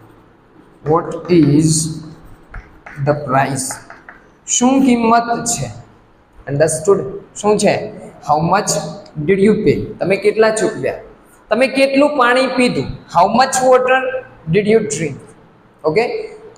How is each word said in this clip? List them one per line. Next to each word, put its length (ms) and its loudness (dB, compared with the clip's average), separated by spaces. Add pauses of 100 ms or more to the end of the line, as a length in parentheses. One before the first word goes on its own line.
(920)
What 460 0
is 340 4 (1400)
the 220 -2
price? 420 -2 (760)
શું 400 2
કિંમત 580 2
છે? 260 -6 (840)
Understood? 500 0 (380)
શું 180 2
છે? 400 0
How 580 -2
much 140 -2 (580)
did 120 2
you 120 6
pay? 300 0 (180)
તમે 160 0
કેટલા 340 2
ચૂકવ્યા? 440 -2 (560)
તમે 160 2
કેટલું 500 2
પાણી 300 2
પીધું? 380 0
How 580 0
much 300 2
water 280 4 (540)
did 180 2
you 60 6
drink? 360 -4 (720)
ઓકે? 440 -2 (300)